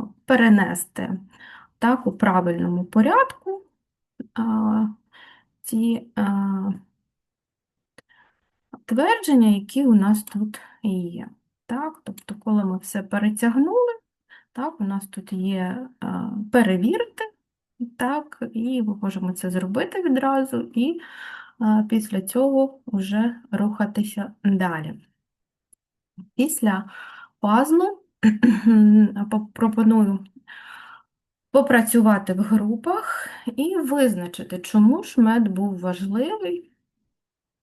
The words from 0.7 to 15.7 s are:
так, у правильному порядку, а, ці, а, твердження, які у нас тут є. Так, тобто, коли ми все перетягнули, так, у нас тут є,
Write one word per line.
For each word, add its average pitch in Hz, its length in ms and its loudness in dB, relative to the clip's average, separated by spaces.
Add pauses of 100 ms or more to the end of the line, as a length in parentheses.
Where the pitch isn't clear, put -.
так, 247 280 0
у 196 60 -2
правильному 175 720 0
порядку, 381 800 0 (720)
а, 220 520 0 (760)
ці, 233 540 -2
а, 196 540 -2 (2250)
твердження, 294 640 2
які 208 380 0
у 233 80 6
нас 208 280 4
тут 214 380 -8 (220)
є. 180 460 -6 (380)
Так, 294 380 -8
тобто, - 300 -14
коли 214 300 0
ми 185 140 -2
все 190 240 -10
перетягнули, 240 920 0 (600)
так, 302 280 -8
у 208 40 -2
нас 196 220 -6
тут - 260 -14
є, 190 560 -4 (120)